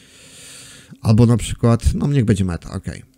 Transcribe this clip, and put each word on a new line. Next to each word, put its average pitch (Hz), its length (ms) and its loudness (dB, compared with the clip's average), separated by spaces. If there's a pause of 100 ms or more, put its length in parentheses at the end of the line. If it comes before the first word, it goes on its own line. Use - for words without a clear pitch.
(1000)
Albo 113 240 4
na 117 120 4
przykład, - 560 0
no, 156 140 -4
niech 143 180 0
będzie 101 200 0
Meta, 85 280 -8
okej. - 300 -12 (140)